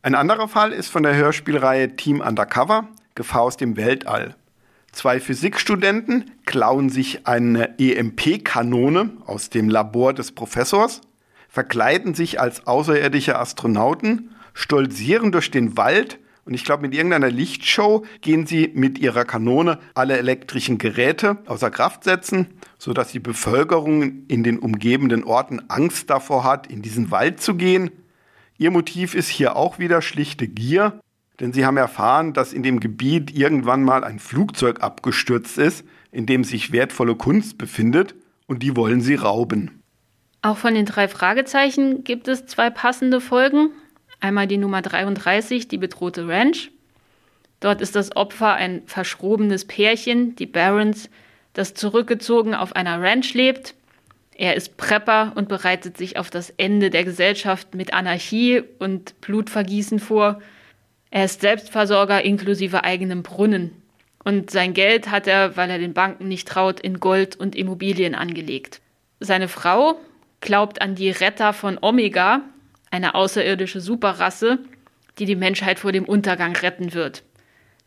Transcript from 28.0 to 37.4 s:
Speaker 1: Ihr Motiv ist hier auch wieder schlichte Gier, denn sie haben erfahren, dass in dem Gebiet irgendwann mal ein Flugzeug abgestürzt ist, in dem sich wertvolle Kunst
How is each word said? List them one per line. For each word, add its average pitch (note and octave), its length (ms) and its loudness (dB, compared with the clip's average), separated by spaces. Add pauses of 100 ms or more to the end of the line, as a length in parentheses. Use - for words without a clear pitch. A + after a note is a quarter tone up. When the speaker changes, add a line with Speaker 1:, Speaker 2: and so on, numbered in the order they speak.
Speaker 1:
Ihr D#3+ 100 4
Motiv F3 460 0
ist F#3 120 0
hier - 280 0
auch - 240 -2
wieder E3+ 240 2
schlichte C#3+ 440 -6
Gier, E3 520 0 (400)
denn B2 120 -4
sie C3 140 2
haben C3+ 120 4
erfahren, C3 560 2
dass C3 200 -2
in C3+ 80 -6
dem B2+ 180 0
Gebiet B2+ 520 -2
irgendwann C3+ 500 2
mal C3 220 4
ein A2 160 -10
Flugzeug B2 640 -2
abgestürzt A#2+ 720 -2
ist, D3 260 2 (280)
in B2+ 160 -6
dem C3 160 2
sich B2 280 -6
wertvolle A#2+ 440 0
Kunst F#3+ 420 0